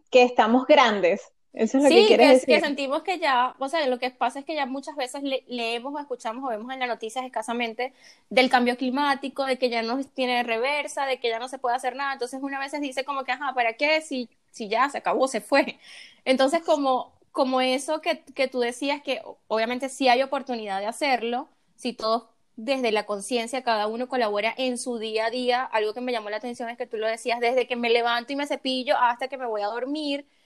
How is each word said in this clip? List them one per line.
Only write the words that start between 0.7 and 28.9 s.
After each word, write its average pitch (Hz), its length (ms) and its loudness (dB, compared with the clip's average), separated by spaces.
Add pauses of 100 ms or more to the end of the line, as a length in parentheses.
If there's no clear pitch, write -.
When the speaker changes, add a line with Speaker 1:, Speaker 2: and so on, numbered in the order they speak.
Speaker 1:
Eso 226 260 0
es 285 60 4
lo 277 40 10
Speaker 2:
Sí, 320 60 8
Speaker 1:
que 440 100 10
quieres 269 220 8
Speaker 2:
que, 262 80 10
Speaker 1:
decir. 254 120 6
Speaker 2:
que 294 140 6
sentimos 285 420 -2
que 370 160 -2
ya, 254 400 2
o 269 100 -4
sea, 311 180 0
lo 247 120 0
que 254 120 -2
pasa 247 300 -4
es 269 40 -12
que 330 100 -6
ya 285 120 -4
muchas 277 300 -8
veces 277 260 -6
le-, 269 260 -4
leemos 233 460 -6
o 302 40 -6
escuchamos 247 460 -8
o 269 40 -6
vemos 226 240 -8
en 269 60 -10
las 254 100 -4
noticias 233 360 -6
escasamente 240 680 -6 (340)
del 254 220 2
cambio 247 260 2
climático, 269 720 -2
de 254 120 -2
que 254 120 0
ya 233 120 -2
no 247 220 -4
tiene 247 380 -2
reversa, 277 640 -2
de 254 140 -2
que 240 100 -2
ya 226 80 -2
no 254 100 -8
se 269 100 -12
puede 247 180 -2
hacer 254 200 -4
nada. 277 160 -4
Entonces, 247 300 -8
uno 277 140 -6
a 269 40 -6
veces 285 220 -6
dice 269 220 -4
como 269 200 -4
que, 254 80 -2
"Ajá, 262 220 -4
¿para 233 200 -2
qué? 311 280 0
Si, 254 260 -6 (220)
si 220 180 -10
ya 254 220 0
se 208 80 -6
acabó, 220 280 0
se 254 140 -2
fue". 262 380 0 (480)
Entonces, 269 360 4
como, 277 500 0 (200)
como 262 300 2
eso 277 400 0
que, 330 180 -2 (140)
que 262 140 0
tú 254 120 -4
decías, 277 420 -2
que 262 220 -6
o-, - 140 -16 (100)
obviamente 240 400 -2
sí 262 200 0
hay 247 140 6
oportunidad 240 580 -4
de 202 60 -6
hacerlo, 240 600 -2 (280)
si 247 180 -6
todos 226 300 0 (320)
desde 240 360 -2
la 208 140 0
conciencia, 233 560 -4
cada 214 240 0
uno 233 220 -4
colabora 220 500 0
en 254 180 -2
su 240 220 -6
día 220 280 -2
a 226 40 -2
día. 247 340 0
Algo 214 300 -2
que 247 80 -10
me 247 100 -4
llamó 214 160 -4
la 214 80 -6
atención 240 320 -8
es 240 80 -12
que 247 100 -8
tú 226 120 -10
lo 220 80 -2
decías, 233 340 -2
desde 240 260 2
que 247 100 -4
me 240 120 -2
levanto 233 460 2
y - 20 -4
me 285 100 -4
cepillo 262 520 -2